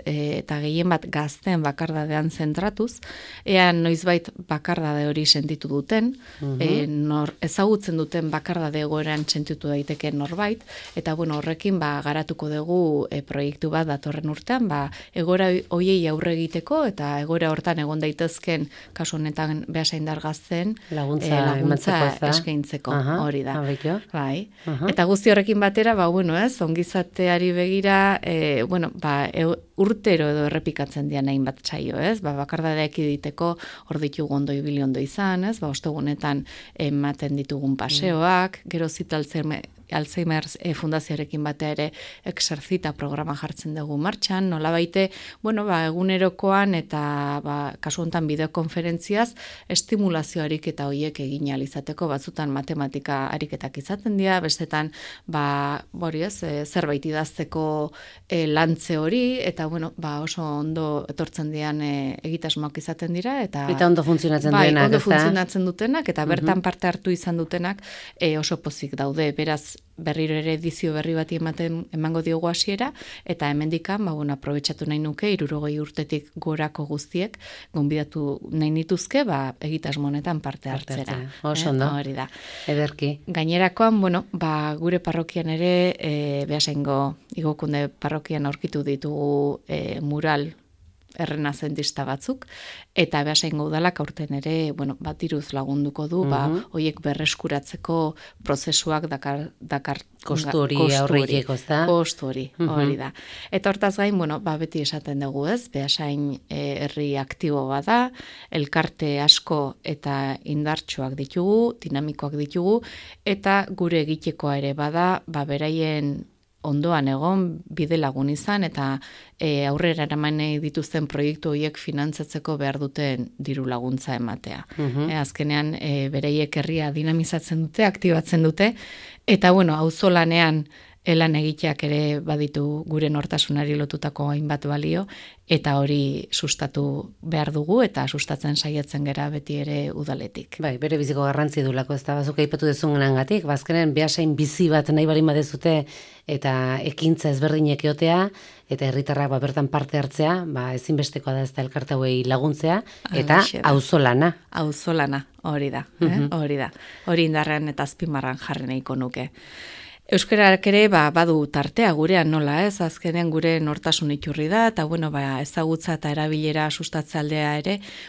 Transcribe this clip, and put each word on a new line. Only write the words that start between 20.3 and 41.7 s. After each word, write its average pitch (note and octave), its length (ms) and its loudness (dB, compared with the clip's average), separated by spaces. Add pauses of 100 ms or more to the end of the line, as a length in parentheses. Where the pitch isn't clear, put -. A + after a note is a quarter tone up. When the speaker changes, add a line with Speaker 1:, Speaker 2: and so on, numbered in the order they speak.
Speaker 2:
Laguntza D3 400 -2
Speaker 1:
eh, D3 100 4
laguntza C#3 220 2
Speaker 2:
ematzeko, D3 520 2
ezta? D3 200 0
Speaker 1:
eskaintzeko, D3 580 -2
Speaker 2:
Aha, C#3+ 300 2
Speaker 1:
hori C#3+ 240 -2
da. C3+ 160 -2
Speaker 2:
abekio. C#3+ 380 -2 (120)
Speaker 1:
Bai. D3+ 360 -4 (180)
Speaker 2:
Aha. D#3 240 0
Speaker 1:
Eta F3+ 160 4
guzti G3+ 240 6
horrekin G3+ 300 6
batera, G#3+ 340 4
ba, F3+ 140 4
bueno, F3 280 2
ez, A#3 240 0
ongizateari F3 920 2
begira, G3 720 4
eh, D3+ 440 2
bueno, F3+ 280 0
ba, C#3+ 380 0
eu-, E3 240 2 (200)
urtero G3 520 4
edo D3 180 2
errepikatzen D3 640 -2
dian C#3 200 0
hainbat C3+ 360 0
saio, D3 340 -4
ez? G3 220 0
Ba, D3 160 -4
bakardadea D#3 480 -2
ekiditeko D3+ 720 -2 (340)
hor D#3 100 -4
ditugu D3 360 -2
ondo C#3+ 180 0
ibili, C#3+ 300 -2
ondo C3+ 180 0
izan, F#3 440 0
ez? A3 160 -2
Ba, D#3+ 80 -2
ostegunetan C#3+ 760 -2 (300)
ematen C#3+ 640 -2
ditugun C#3 340 -2
Speaker 2:
Mm. C3+ 60 2
Speaker 1:
paseoak, F3+ 800 2 (100)
gero E3 200 -2
Zita D#3+ 280 -4
Alzheimer, D3+ 520 -4 (220)
Alzheimer, D#3 540 -2 (160)
eh, E3+ 140 -2
Fundazioarekin D3+ 680 -4
batea D3 280 -4